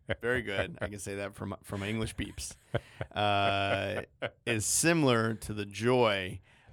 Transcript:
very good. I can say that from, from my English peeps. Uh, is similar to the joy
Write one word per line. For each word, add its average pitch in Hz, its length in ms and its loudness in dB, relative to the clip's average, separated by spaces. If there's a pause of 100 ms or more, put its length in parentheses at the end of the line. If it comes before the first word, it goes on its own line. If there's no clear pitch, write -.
(220)
very 123 200 0
good. 98 400 -4
I 104 80 -4
can 101 100 -10
say 98 160 -8
that 101 180 -6
from, 101 300 -8
from 104 160 -8
my 98 80 -6
English 110 300 -4
peeps. - 400 -10 (580)
Uh, 101 840 2 (440)
is 113 200 0
similar 127 680 4
to 107 180 -10
the 104 120 -6
joy 101 760 2 (320)